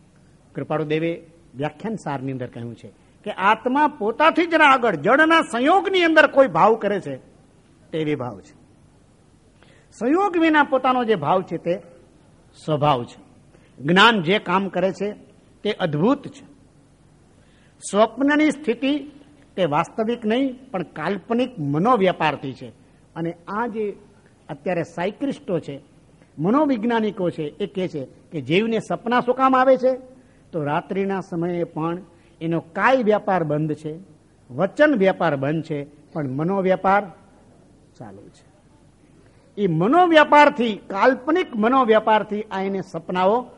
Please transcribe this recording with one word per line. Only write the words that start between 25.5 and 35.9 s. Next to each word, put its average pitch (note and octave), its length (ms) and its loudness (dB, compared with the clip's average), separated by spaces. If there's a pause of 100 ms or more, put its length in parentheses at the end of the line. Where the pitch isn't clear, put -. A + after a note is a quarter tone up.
છે, C#3 200 -12 (600)
મનોવૈજ્ઞાનિકો A3 920 0
છે, D#3 140 -6
એ E3+ 220 -8
કહે F#3 220 -6
છે C3+ 180 -8 (260)
કે D#3 100 -8
જીવને G#3 380 0
સપના A3+ 400 -4
શું B3 160 0
કામ C4 200 2
આવે C4 220 4
છે? B3+ 200 0 (540)
તો D#3+ 120 -4
રાત્રિના F#3+ 560 -4
સમયે F3 440 -6
પણ E3+ 340 -6 (440)
એનો E3 180 -2
કાય A3 380 0
વ્યાપાર G3+ 460 0
બંધ D3+ 300 -2
છે, D#3 260 -12 (520)
વચન G3+ 440 0
વ્યાપાર F#3 400 0
બંધ C#3+ 280 -2
છે, D3 200 -8
પણ - 440 -10